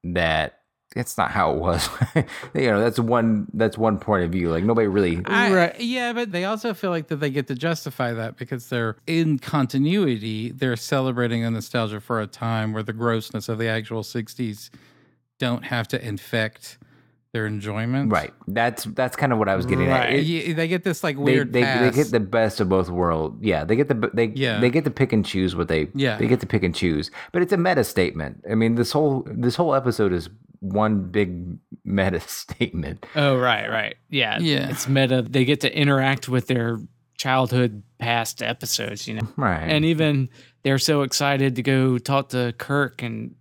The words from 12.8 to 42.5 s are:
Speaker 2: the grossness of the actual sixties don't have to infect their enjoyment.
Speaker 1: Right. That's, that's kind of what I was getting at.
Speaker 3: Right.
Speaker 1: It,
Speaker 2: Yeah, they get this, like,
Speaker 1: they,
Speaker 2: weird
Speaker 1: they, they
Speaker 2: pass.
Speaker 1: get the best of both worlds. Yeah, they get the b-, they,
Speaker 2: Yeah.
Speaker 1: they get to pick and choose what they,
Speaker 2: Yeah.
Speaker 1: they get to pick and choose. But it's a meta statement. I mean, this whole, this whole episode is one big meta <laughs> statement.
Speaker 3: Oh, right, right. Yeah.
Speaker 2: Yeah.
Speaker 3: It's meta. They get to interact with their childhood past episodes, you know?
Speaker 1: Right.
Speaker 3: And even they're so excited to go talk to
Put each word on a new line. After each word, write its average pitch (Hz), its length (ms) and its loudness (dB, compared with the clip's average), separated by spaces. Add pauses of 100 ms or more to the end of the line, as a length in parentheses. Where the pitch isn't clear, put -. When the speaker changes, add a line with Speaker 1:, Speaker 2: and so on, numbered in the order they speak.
Speaker 2:
the 113 80 -8
grossness 113 560 -2
of 110 100 -4
the 113 100 -2
actual 110 360 -4
sixties 110 680 -8 (680)
don't 120 240 -2
have 117 240 -4
to 123 180 -4
infect 110 720 -6 (540)
their 110 140 -4
enjoyment. 107 680 -2
Speaker 1:
Right. 78 200 0 (140)
That's, 117 380 0
that's 123 320 -2
kind 135 160 2
of 113 80 2
what 101 80 4
I 98 80 4
was 92 100 0
getting 123 220 2
at. 131 160 4
Speaker 3:
Right. 120 160 0
Speaker 1:
It, 151 40 0
Speaker 2:
Yeah, 165 300 -2
they 165 140 0
get 175 160 -2
this, 180 180 -2
like, 151 140 -2
Speaker 1:
they, 143 60 -4
Speaker 2:
weird 131 300 4
Speaker 1:
they, 123 100 4
they 131 40 4
Speaker 2:
pass. 123 300 4
Speaker 1:
get 147 160 2
the 117 80 4
best 110 400 0
of 98 80 2
both 92 200 4
worlds. 82 540 0
Yeah, 85 220 2
they 95 100 2
get 139 140 2
the 139 80 2
b-, 107 180 0
they, 117 120 2
Speaker 2:
Yeah. 113 340 -2
Speaker 1:
they 123 100 6
get 147 140 2
to 147 80 0
pick - 200 0
and 107 140 2
choose 92 300 0
what 85 100 -2
they, 78 300 0
Speaker 2:
Yeah. 131 220 0
Speaker 1:
they 113 100 0
get 120 120 4
to 107 60 -8
pick 101 160 0
and 87 100 2
choose. 78 380 0 (220)
But 180 100 2
it's 180 100 2
a 196 40 2
meta 170 260 2
statement. 80 680 -2
I 107 60 -2
mean, 113 220 4
this 120 160 0
whole, 135 340 2
this 120 300 -2
whole 165 180 2
episode 117 380 2
is 85 160 -2 (320)
one 101 500 0
big 90 480 -2 (260)
meta 95 360 0
<laughs> - 80 -16
statement. - 760 -6 (120)
Speaker 3:
Oh, 143 200 4
right, 113 320 2
right. 110 280 -4 (140)
Yeah. 120 280 0
Speaker 2:
Yeah. 156 320 0
Speaker 3:
It's - 160 -6
meta. 131 360 4
They 127 220 2
get 143 180 2
to 139 140 0
interact 135 520 2
with 127 180 0
their 117 320 0 (380)
childhood 123 680 0 (160)
past 117 440 -2
episodes, 110 680 -6
you 110 60 -8
know? 110 120 -4 (100)
Speaker 1:
Right. 101 220 0
Speaker 3:
And 151 260 0
even 151 440 2 (340)
they're 135 160 2
so 143 240 2
excited 135 540 2
to 123 80 -4
go 131 340 4
talk 139 300 0
to 120 300 -2